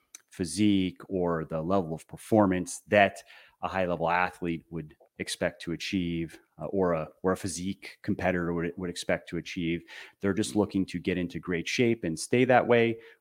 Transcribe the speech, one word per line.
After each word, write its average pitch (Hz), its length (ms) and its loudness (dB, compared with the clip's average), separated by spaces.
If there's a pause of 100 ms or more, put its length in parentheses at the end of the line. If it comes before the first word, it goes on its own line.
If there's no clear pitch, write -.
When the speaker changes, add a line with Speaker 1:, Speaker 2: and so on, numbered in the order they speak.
(300)
Speaker 1:
physique 95 760 2
or 87 380 0
the 80 180 -4
level 85 320 0
of 78 140 -10
performance 92 800 2
that 101 340 6 (400)
a 90 60 -6
high-level 87 420 -2
athlete 87 580 -2
would 80 260 -10 (260)
expect - 420 -4
to 85 100 -6
achieve, 85 640 -4 (220)
uh, 76 60 -8
or 92 260 0
a, 78 160 -2 (140)
or 92 100 2
a 92 40 0
physique 90 640 -8
competitor 90 500 0
would, 85 240 -2
would 92 140 -6
expect 85 360 -4
to 87 120 -6
achieve. 82 440 -4 (380)
They're 98 140 0
just 104 160 -2
Speaker 2:
Mm-hmm. - 80 0
Speaker 1:
looking 98 280 0
to - 120 -8
get 90 180 -2
into 87 220 -4
great 82 280 -4
shape 117 380 0
and 82 140 -4
stay 123 260 2
that 123 220 6
way 117 320 4 (220)